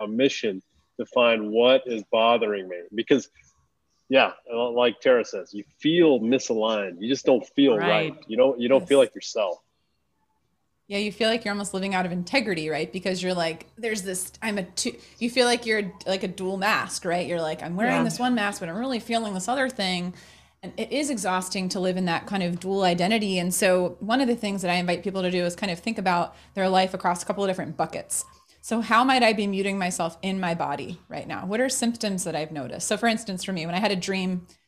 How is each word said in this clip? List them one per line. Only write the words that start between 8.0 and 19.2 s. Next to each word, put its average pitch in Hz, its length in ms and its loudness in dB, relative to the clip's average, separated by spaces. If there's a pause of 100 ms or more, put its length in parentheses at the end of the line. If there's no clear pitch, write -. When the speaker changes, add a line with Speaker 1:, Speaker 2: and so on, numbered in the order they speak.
Speaker 2:
Right. - 160 -20
Speaker 1:
You 110 80 -6
don't, 127 240 4
you 120 80 0
don't 127 180 4
feel 139 140 6
Speaker 3:
Yes. 123 80 6
Speaker 1:
like - 60 -20
yourself. 101 440 -4 (1300)
Speaker 3:
Yeah, 202 100 -4
you 208 120 -2
feel 220 180 0
like 226 160 0
you're 202 80 -2
almost 202 220 -6
living 190 220 -2
out 185 100 0
of 175 60 -6
integrity, 180 560 -2
right? 156 240 -4
Because 185 280 -4
you're 185 140 -2
like, 165 320 -4 (100)
there's 220 260 -6
this, 185 380 -8
I'm 208 180 -4
a 190 40 -2
two, - 300 -6 (260)
you 233 100 -2
feel 240 180 2
like 240 200 0
you're 214 260 -2 (140)
like 190 160 -2
a - 60 -2
dual 185 280 -6
mask, 190 480 -2
right? 175 220 -2
You're 175 160 -4
like, 156 180 -4
"I'm 165 140 -8
wearing 233 220 0
Speaker 2:
Yeah. 254 80 2
Speaker 3:
this 226 160 -2
one 247 160 0
mask, 202 240 -2
but 175 80 -8
I'm 165 80 -8
really 247 240 -4
feeling 220 340 -4